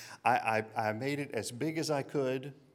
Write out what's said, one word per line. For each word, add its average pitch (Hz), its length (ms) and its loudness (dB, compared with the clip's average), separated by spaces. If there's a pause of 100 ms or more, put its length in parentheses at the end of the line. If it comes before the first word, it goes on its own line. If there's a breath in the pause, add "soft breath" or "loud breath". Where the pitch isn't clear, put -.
(240 loud breath)
I, 113 400 4 (140)
I, 110 120 2
I - 20 2
made 135 280 -2
it 143 140 -4
as 107 180 -2
big 151 280 -2
as 143 100 -2
I 139 140 2
could 135 500 -2 (220)